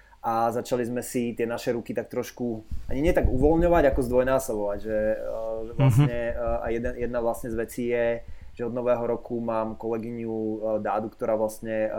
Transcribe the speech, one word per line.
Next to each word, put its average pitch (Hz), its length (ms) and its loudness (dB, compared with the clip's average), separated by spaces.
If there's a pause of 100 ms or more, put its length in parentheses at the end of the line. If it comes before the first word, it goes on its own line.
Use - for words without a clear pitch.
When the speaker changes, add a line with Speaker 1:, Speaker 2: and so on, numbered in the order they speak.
(200)
Speaker 1:
a 113 300 2
začali 123 340 0
sme 120 180 -4
si 120 360 -2
tie 117 80 0
naše 117 240 -2
ruky 117 240 -2
tak 113 160 -4
trošku, 117 520 -6 (260)
ani 127 120 0
nie 160 140 4
tak 131 160 4
uvoľňovať, 160 640 6
ako 143 80 2
zdvojnásobovať, 123 800 2
že, 107 180 -2 (140)
e, 110 60 0 (440)
že 113 100 -8
Speaker 2:
Mhm. - 60 -10
Speaker 1:
vlastne, 131 400 6 (100)
e, 120 60 -2
a 117 380 -2
jeden, 120 240 -2
jedna 120 260 -2
vlastne 117 320 -2
z - 20 -2
vecí 113 320 -4
je, 117 380 0 (260)
že 120 160 -6
od 113 80 -6
nového 120 260 2
roku 120 380 -4
mám 110 360 -2
kolegyňu, 113 520 -6
e, 110 300 -2 (240)
Dádu, 107 260 -2
ktorá 110 320 0
vlastne, 110 480 -2
e, - 120 -2